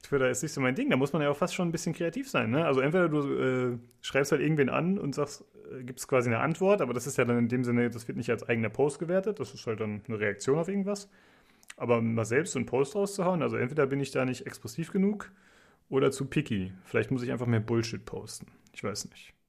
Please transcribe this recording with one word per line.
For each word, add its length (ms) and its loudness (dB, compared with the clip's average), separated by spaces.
Twitter 260 2
ist 120 -2
nicht 120 -4
so 80 -2
mein 120 4
Ding. 160 0
Da 60 6
muss 160 2
man 100 2
ja 80 2
auch 60 2
fast 180 -2
schon 140 0
ein 60 -2
bisschen 200 -4
kreativ 360 -4
sein, 200 0
ne? 160 4
Also 140 4
entweder 300 4
du, 260 0
äh, 420 0
schreibst 320 0
halt 100 2
irgendwen 280 4
an 280 2
und 160 -4
sagst, 300 -4
äh, 60 -12
gibst 240 -12
quasi 220 4
eine 100 2
Antwort, 420 2
aber 120 0
das 140 -4
ist 100 -2
ja 80 4
dann 120 2
in 120 2
dem 160 0
Sinne, 240 2
das 180 -8
wird 100 -8
nicht 120 -4
als 180 -2
eigener 220 0
Post 300 0
gewertet. 420 -2
Das 120 -8
ist 140 -10
halt 140 -4
dann 260 -4
eine 100 -4
Reaktion 400 0
auf 120 -2
irgendwas. 420 -4
Aber 260 2
mal 220 0
selbst 300 0
so 60 -2
einen 80 -2
Post 280 0
rauszuhauen, 460 0
also 160 0
entweder 280 2
bin 140 -2
ich 120 -4
da 120 0
nicht 220 -2
expressiv 480 -10
genug 400 0
oder 200 4
zu 160 -2
picky. 480 -2
Vielleicht 280 -2
muss 100 0
ich 100 -4
einfach 160 -2
mehr 120 4
Bullshit 460 -2
posten. 420 -12
Ich 100 -14
weiß 260 -6
nicht. 240 -20